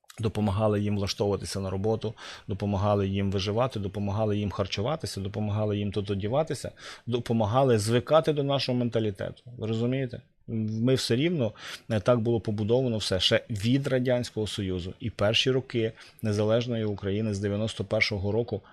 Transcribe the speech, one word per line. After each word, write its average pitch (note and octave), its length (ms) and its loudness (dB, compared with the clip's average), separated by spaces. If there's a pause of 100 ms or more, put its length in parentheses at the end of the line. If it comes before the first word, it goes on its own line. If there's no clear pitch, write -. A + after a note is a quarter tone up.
(200)
Допомагали G#2+ 640 2
їм G#2 160 0
влаштовуватися G2+ 640 -2
на F#2+ 100 -4
роботу, G#2+ 440 -2 (340)
допомагали G2+ 600 2
їм G2 240 0
виживати, G#2 480 0
допомагали G2+ 580 -2
їм G2+ 140 -2
харчуватися, G#2 720 -4
допомагали G#2 560 -2
їм G2+ 140 -2
тут G2+ 200 -2
одіватися, A#2+ 600 -2 (360)
допомагали A#2 720 2
звикати B2 540 4
до C#3+ 100 0
нашого C#3 340 0
менталітету. A2 640 -2 (140)
Ви A2 100 -6
розумієте? B2 540 -2 (260)
Ми A2 480 2
все A#2 200 0
рівно, C#3 360 0 (380)
е, A2 100 2
так B2 200 4
було A#2 200 2
побудовано A2+ 580 0
все G2 220 0
ще A2 300 4
від B2 380 2
Радянського B2 600 0
Союзу. F#2 520 -4
І A2+ 100 -6
перші A2 420 2
роки B2 400 0 (300)
незалежної A2+ 640 2
України G#2 480 -2
з G2 60 -2
дев'яносто G#2 440 -2
першого G#2 480 -2
року G#2+ 300 -2 (100)